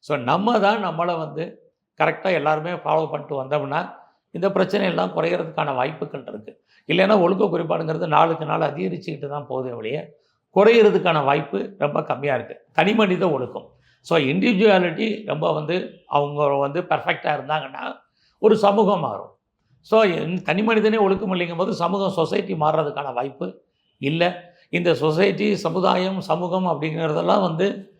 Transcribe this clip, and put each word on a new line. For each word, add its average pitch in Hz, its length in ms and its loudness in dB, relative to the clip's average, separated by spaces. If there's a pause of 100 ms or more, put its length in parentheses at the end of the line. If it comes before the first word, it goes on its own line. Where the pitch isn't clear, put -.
So 151 120 -2
நம்ம 143 320 0 (160)
தான் 208 200 2
நம்மளை 170 340 -2
வந்து 151 260 -8 (560)
கரெக்டா 156 320 0
எல்லாருமே 156 400 0 (100)
ஃபாலோ 156 300 0
பண்ணிட்டு 147 260 -6
வந்தோம்னா 139 420 -2 (540)
இந்த 175 120 -2 (100)
பிரச்சனை 190 300 0
எல்லாம் 175 280 0
குறையறதுக்கான 165 600 -2
வாய்ப்புகள் 139 520 -4
இருக்கு. 107 260 -16 (360)
இல்லைன்னா 190 320 4
ஒழுக்க 185 240 2
குறைபாடுங்கிறது 165 640 -2
நாளுக்கு 160 440 2
நாள் 160 180 0
அதிகரிச்சுக்கிட்டு 151 600 -8
தான் 143 180 -10
போதே 131 240 -6
ஒழிய 117 260 -8 (600)
குறையறதுக்கான 190 680 6
வாய்ப்பு 151 360 0 (180)
ரொம்ப 147 240 0
கம்மியா 135 320 -2
இருக்கு. 113 220 -6 (160)
தனி 180 220 2
மனித 196 360 2
ஒழுக்கம். 123 360 -4 (400)
So 170 120 2
இண்டிவிஜுவாலிட்டி 185 920 2 (180)
ரொம்ப 160 260 -2
வந்து 151 260 -2 (280)
அவங்க 147 400 0 (200)
வந்து 151 160 -4
பெர்ஃபெக்டா 160 540 -4
இருந்தாங்கன்னா 135 480 -8 (580)
ஒரு 220 140 6
சமூகம் 202 500 2
மாறும். 104 280 -10 (560)
So 220 80 6 (220)
என் 170 220 -4
தனி 180 200 0
மனிதனே 220 440 2
ஒழுக்கம் 190 280 0
இல்லைங்கும் 175 300 -2
போது 214 100 -2
சமூகம், 185 460 -2
சொசைட்டி 185 340 -2
மாறுறதுக்கான 151 600 -2
வாய்ப்பு 139 340 -6 (520)
இல்ல. 156 220 0 (480)
இந்த 175 240 0
சொசைட்டி, 190 600 2
சமுதாயம், 185 640 0
சமூகம் 180 460 -2
அப்படிங்கிறதெல்லாம் 165 840 0
வந்து 165 200 0 (320)